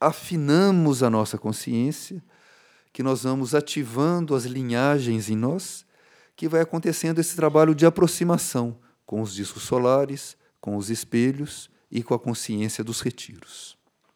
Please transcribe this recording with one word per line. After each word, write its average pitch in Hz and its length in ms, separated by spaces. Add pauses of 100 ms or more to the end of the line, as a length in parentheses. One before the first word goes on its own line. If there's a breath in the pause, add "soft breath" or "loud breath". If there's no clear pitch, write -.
afinamos 156 1000
a 120 80
nossa 110 280
consciência, 127 840 (680 soft breath)
que - 100
nós 131 200
vamos 131 320
ativando 147 800
as 120 100
linhagens 123 880
em 110 60
nós, 139 500 (480 soft breath)
que 160 140
vai 165 140
acontecendo 165 580
esse 165 160
trabalho 156 380
de 151 120
aproximação 165 920 (260 soft breath)
com 107 180
os 101 100
discos 98 300
solares, 135 760 (240)
com 104 160
os 101 140
espelhos 131 800 (180)
e 117 140
com - 100
a 120 60
consciência 110 640
dos 113 180
retiros. - 760 (380)